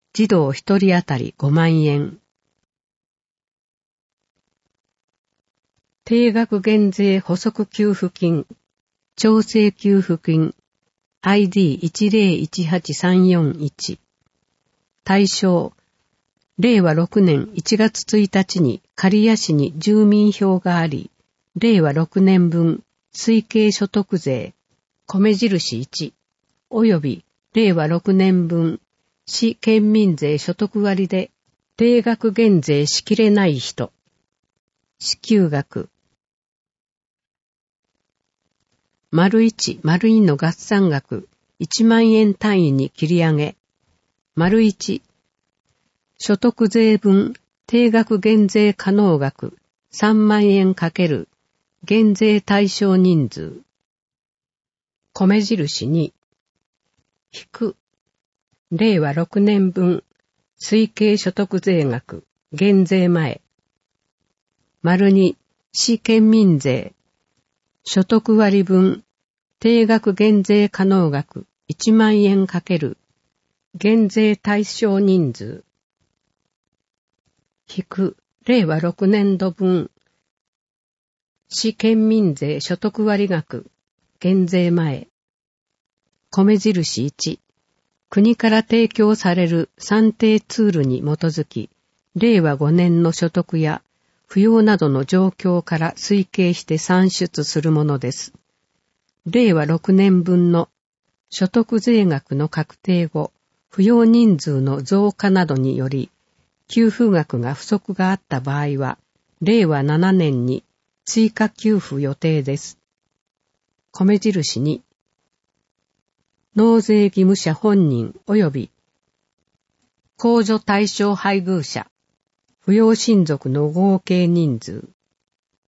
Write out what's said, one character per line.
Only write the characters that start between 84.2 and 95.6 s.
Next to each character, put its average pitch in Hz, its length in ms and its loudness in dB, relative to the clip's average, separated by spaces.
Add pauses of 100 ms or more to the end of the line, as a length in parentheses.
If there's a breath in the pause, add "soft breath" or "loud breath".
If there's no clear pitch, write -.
税 175 240 0
前。 160 380 -4 (1200)
米 202 280 2
印 175 480 -4
一、 - 340 -10 (680)
国 220 280 2
か 226 140 0
ら 220 120 2
提 226 260 0
供 214 260 2
さ 180 200 -2
れ 180 120 0
る 165 320 -2
算 220 340 2
定 214 280 2
ツ - 240 -4
ー 208 60 2
ル 156 140 -2
に 127 160 -2
基 - 40 -10
づ 151 400 -4
き、 - 260 -12 (440)
令 220 260 2
和 147 160 0
五 147 140 0
年 170 320 2
の 170 100 0
所 170 180 -4
得 170 280 -4
や 156 240 -4 (460)
扶 196 120 -2
養 226 220 4
な 214 140 4
ど 156 120 0
の 135 160 -2
状 185 240 0
況 175 340 -4